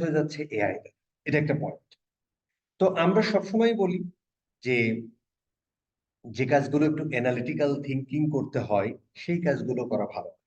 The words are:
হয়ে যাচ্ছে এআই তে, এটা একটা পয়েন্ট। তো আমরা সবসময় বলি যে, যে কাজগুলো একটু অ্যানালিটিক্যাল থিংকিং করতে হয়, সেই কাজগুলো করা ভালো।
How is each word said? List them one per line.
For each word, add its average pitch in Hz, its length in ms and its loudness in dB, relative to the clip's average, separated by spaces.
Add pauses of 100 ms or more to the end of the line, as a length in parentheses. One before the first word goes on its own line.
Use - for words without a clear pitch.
হয়ে 160 160 0
যাচ্ছে 151 220 -2 (180)
এআই 98 260 0
তে, - 60 -20 (380)
এটা 151 160 2
একটা 151 180 0
পয়েন্ট। - 280 -10 (880)
তো 190 60 4 (180)
আমরা 190 180 6 (120)
সবসময় 214 400 2 (100)
বলি 180 160 0 (680)
যে, 123 120 2 (1600)
যে 127 160 2
কাজগুলো 143 380 4
একটু 151 120 -2 (100)
অ্যানালিটিক্যাল 127 580 0 (160)
থিংকিং 135 340 -2 (140)
করতে 127 240 -2 (100)
হয়, 101 200 2 (320)
সেই 175 260 -2
কাজগুলো 123 340 -2 (100)
করা 104 140 -2 (100)
ভালো। - 160 -10 (160)